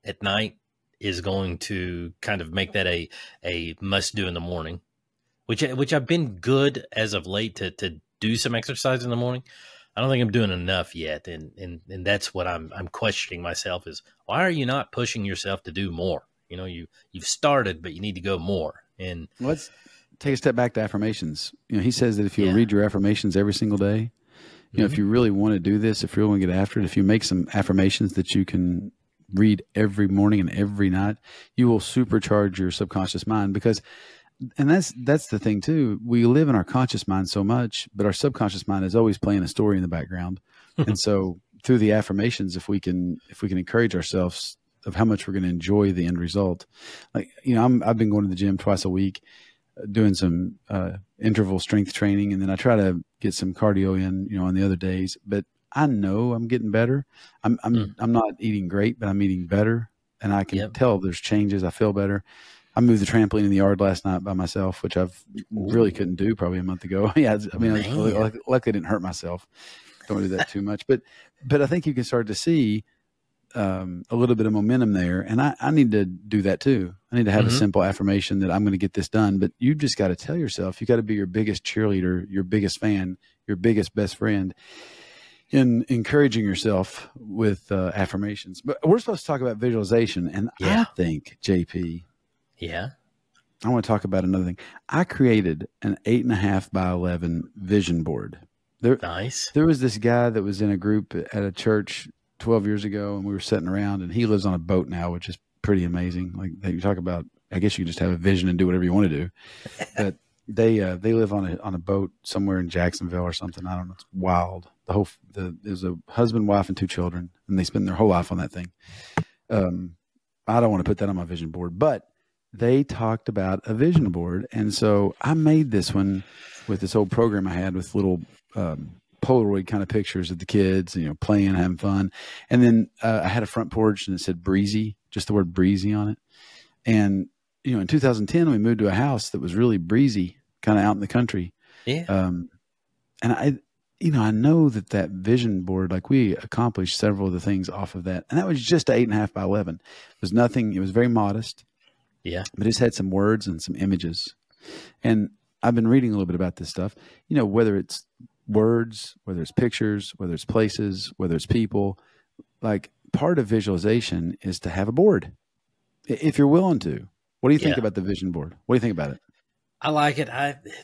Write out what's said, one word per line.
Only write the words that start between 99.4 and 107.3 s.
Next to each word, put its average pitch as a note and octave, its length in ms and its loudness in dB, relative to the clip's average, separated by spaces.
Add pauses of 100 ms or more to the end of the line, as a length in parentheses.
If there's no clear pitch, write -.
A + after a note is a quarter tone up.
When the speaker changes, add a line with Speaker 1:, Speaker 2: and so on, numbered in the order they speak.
Speaker 2:
there D#3 120 4
was D3+ 140 2
this A#2 160 0
guy A#2+ 340 2
that A2 120 -2
was G2 180 -4
in G#2 100 2
a G2+ 60 0
group G#2 380 -2
at G2+ 280 -6
a G2 80 -2
church - 580 -2 (300)
twelve A2+ 280 2
years G#2 180 -2
ago, G2+ 320 -6
and G2 80 -6
we G2+ 80 -4
were F#2+ 80 -4
sitting F2 280 -2
around, G2 340 -2
and E2+ 100 -8
he A#2 140 0
lives G2+ 180 2
on F#2+ 80 2
a F2 60 0
boat E2+ 300 0
now, F2 220 -6
which F2 200 -8
is - 80 -12 (240)
pretty F#2+ 220 2
amazing. F2 500 -4
Like, F#2+ 160 -8 (220)
you E2 100 -4
talk G2 160 0
about, F2 260 -4 (260)